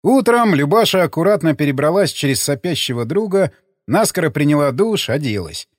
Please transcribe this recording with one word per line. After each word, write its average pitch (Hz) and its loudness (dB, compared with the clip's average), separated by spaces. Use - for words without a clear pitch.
Утром 233 4
Любаша 180 2
аккуратно 165 0
перебралась 151 0
через 135 -2
сопящего 139 -4
друга, 190 -2
наскоро 165 0
приняла 147 2
душ, 196 -2
оделась. 110 -6